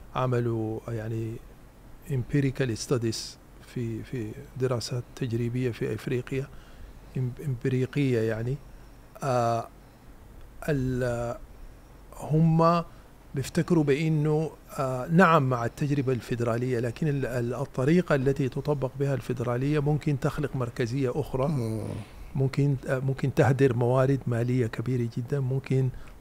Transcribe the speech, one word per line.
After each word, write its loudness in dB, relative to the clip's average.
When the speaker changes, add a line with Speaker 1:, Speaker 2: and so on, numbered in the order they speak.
Speaker 1:
عملوا، 0
يعني، -6
empirical 0
studies 0
في، -6
في -8
دراسات -2
تجريبية 0
في -2
أفريقيا، -4
إم-، -4
إمبريقية، 0
يعني. -2
آه، 0
ال-، 0
هم 4
بيفتكروا 2
بأنه، 2
آه، -2
نعم، 8
مع 0
التجربة 0
الفيدرالية، -2
لكن -2
ال-، 0
ال-، -2
الطريقة 2
التي 2
تطبق -2
بها 0
الفيدرالية 0
ممكن 2
تخلق -2
مركزية 0
أخرى، 0
Speaker 2:
مم. -2
Speaker 1:
ممكن، 2
آه، 0
ممكن 0
تهدر 6
موارد 4
مالية 2
كبيرة -2
جدًا، -2
ممكن 0